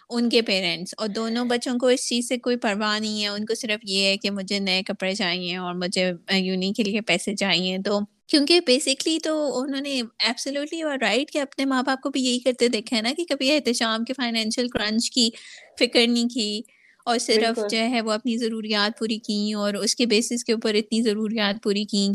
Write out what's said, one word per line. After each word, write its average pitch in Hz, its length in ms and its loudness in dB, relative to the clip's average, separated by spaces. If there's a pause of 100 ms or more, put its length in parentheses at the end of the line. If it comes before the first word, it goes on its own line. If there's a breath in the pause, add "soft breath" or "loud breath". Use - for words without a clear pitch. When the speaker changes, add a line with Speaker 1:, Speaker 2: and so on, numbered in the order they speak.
Speaker 1:
ان 240 200 0
کے 226 120 4
پیرنٹس، 185 560 -2
اور 220 100 -4
دونوں 226 380 -2
بچوں 240 340 0
کو 262 80 2
اس 254 220 2
چیز 240 180 -2
سے 247 100 -2
کوئی 247 180 -2
پرواہ 214 440 0
نہیں 214 240 -2
ہے، 208 40 0
ان 208 180 -4
کو 226 100 -2
صرف 214 280 -4
یہ 196 220 0
ہے 196 120 4
کہ 202 140 -2
مجھے 196 280 -2
نئے 190 240 0
کپڑے 190 320 -2
چاہیے 180 420 -2
اور 180 160 -6
مجھے، 180 380 0 (200)
آ، 190 40 4
یونی 185 380 0
کے 226 100 -2
لیے 208 180 -2
پیسے 196 340 0
چاہیے۔ 185 500 0
تو 208 140 2 (280)
کیونکہ 320 320 4 (120)
basically 311 520 0
تو 302 380 0
انہوں 269 200 -4
نے 277 200 -4
absolutely 277 840 -4
you 285 120 -2
are 220 140 0
right 254 240 2
کہ 294 80 0
اپنے 269 240 -4
ماں 262 180 2
باپ 262 180 0
کو 285 80 -4
بھی 269 160 -2
یہی 247 140 2
کرتے 247 280 2
دیکھا 226 300 -2
ہے 214 40 2
نا، 226 160 -2
کہ 349 120 -2
کبھی 277 220 2
احتشام 233 520 2
کے 262 100 -4
فائنینشل 233 540 -2
کرنچ 220 440 -2
کی 233 180 4 (500 loud breath)
فکر 240 280 4
نہیں 240 260 2
کی، 208 280 -2 (440 soft breath)
اور 240 140 2
صرف 220 240 4
Speaker 2:
بالکل۔ 226 260 0
Speaker 1:
جو 226 80 0
ہے 233 240 2
وہ 220 100 -2
اپنی 226 260 0
ضروریات 220 600 0
پوری 220 180 -2
کی 208 360 -2
اور 208 200 -2
اس 202 220 -2
کے 247 100 2
بیسس 240 380 2
کے 226 100 0
اوپر 220 200 0
اتنی 220 280 2
ضروریات 214 600 0
پوری 202 200 0
کی 202 320 2